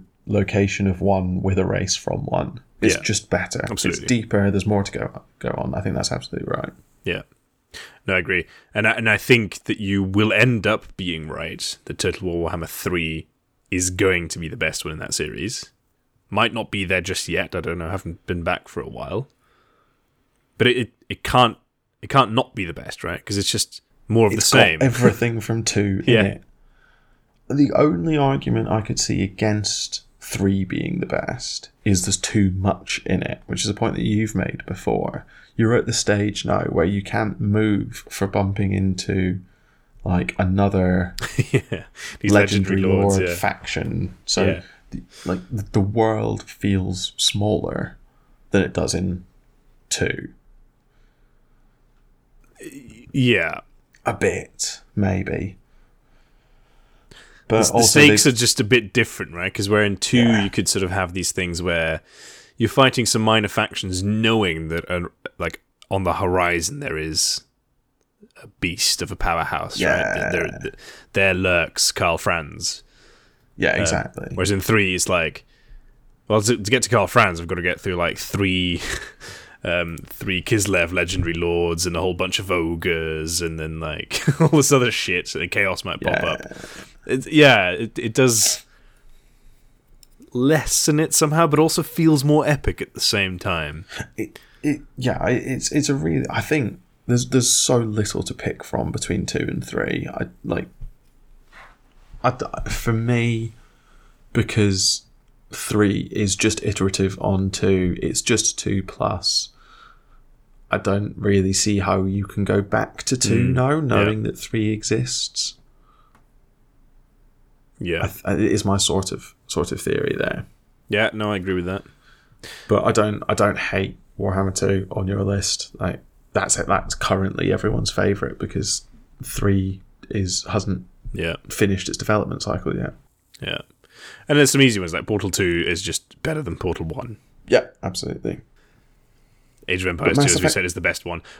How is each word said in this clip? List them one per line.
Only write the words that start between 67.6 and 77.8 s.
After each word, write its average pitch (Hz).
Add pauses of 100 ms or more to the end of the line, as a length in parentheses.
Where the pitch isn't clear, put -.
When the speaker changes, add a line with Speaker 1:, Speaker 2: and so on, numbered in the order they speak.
Speaker 2:
a - (120)
beast -
of 85
a 95
powerhouse, -
right? 82 (100)
Th-, -
Speaker 1:
Yeah. -
Speaker 2:
there, -
th-, - (400)
there 98
lurks 90
Karl 85
Franz. 80 (720)
Speaker 1:
Yeah, -
Speaker 2:
Um, -
Speaker 1:
exactly. -
Speaker 2:
whereas 92
in 98
three, 101
it's -
like, 82 (840)
well, 107
to, 117
to 104
get 123
to -
Karl 104
Franz, 95
I've 85
gotta 90
get 87